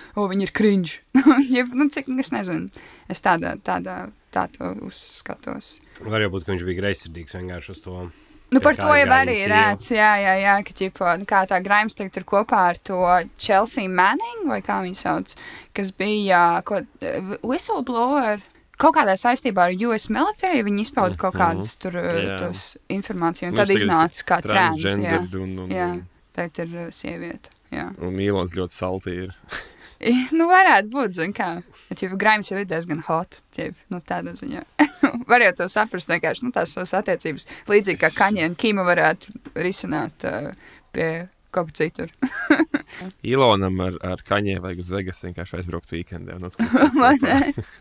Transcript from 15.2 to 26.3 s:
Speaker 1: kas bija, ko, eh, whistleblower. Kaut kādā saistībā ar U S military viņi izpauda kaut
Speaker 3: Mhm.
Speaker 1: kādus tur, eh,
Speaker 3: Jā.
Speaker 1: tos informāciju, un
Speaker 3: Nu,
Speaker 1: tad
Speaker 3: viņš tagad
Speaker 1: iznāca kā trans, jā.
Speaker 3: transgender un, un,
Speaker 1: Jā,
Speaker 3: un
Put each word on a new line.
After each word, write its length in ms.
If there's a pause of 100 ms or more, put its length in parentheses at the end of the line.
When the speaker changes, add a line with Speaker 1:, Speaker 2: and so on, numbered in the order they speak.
Speaker 1:
kas 220
bija, 460 (240)
ko, 160 (160)
eh, 240 (260)
whistleblower. 960 (380)
Kaut 160
kādā 180
saistībā 540
ar 80
U 180
S 160
military 540
viņi 180
izpauda 360
kaut 180
Speaker 3:
Mhm. 60
Speaker 1:
kādus 360
tur, 200
eh, 280
Speaker 3:
Jā. 140
Speaker 1:
tos 380 (100)
informāciju, 640
un 40
Speaker 3:
Nu, 40
Speaker 1:
tad 100
Speaker 3:
viņš 140
tagad 80
Speaker 1:
iznāca 360
kā 160
trans, 360
jā. 40
Speaker 3:
transgender 600
un, 180
un, 100
Speaker 1:
Jā, 220
Speaker 3:
un 140 (280)